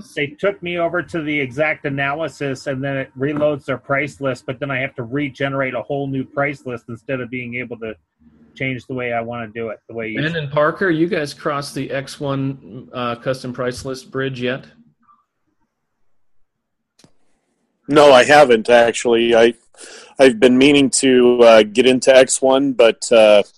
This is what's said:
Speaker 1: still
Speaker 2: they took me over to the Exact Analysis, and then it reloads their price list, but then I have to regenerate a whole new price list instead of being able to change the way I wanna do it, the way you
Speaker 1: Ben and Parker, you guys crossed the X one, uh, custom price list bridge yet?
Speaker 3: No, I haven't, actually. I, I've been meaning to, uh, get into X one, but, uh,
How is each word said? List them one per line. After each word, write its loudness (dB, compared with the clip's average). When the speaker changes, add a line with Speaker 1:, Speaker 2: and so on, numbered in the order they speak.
Speaker 1:
still -20
Speaker 2:
they -6
took -6
me -8
over -4
to -10
the -4
Exact -6
Analysis, -6
and -8
then -6
it -8
reloads -4
their -6
price -6
list, -6
but -10
then -8
I -4
have -8
to -12
regenerate -6
a -6
whole -8
new -6
price -8
list -12
instead -10
of -12
being -12
able -12
to -12
change -8
the -12
way -8
I -4
wanna -10
do -10
it, -12
the -20
way -10
you -8
Speaker 1:
Ben -6
and -8
Parker, -2
you 0
guys -6
crossed -8
the -8
X -10
one, -8
uh, -6
custom -8
price -8
list -12
bridge -6
yet? -6
Speaker 3:
No, 6
I 8
haven't, 4
actually. 2
I, 4
I've 4
been 4
meaning 4
to, 2
uh, 8
get 0
into 4
X 4
one, 0
but, 0
uh, 6